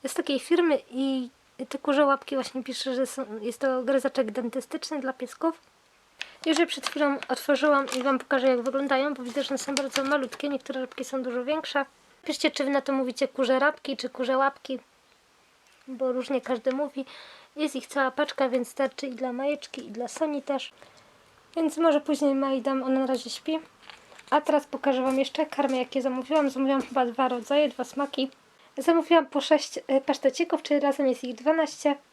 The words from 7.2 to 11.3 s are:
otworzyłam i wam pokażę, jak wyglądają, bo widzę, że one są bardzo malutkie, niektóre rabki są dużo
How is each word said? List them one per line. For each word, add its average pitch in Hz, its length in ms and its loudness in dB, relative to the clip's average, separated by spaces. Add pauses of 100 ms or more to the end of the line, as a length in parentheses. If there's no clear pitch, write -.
otworzyłam 277 580 2 (120)
i 254 40 -2
wam 269 160 2
pokażę, 262 280 0
jak 247 160 4
wyglądają, 269 520 0
bo 254 80 -12
widzę, 247 200 -4
że 262 60 -4
one 269 100 -2
są 277 160 -4
bardzo 277 300 0
malutkie, 277 440 -2
niektóre 269 320 -6
rabki 254 240 -8
są 262 180 -6
dużo 247 220 -4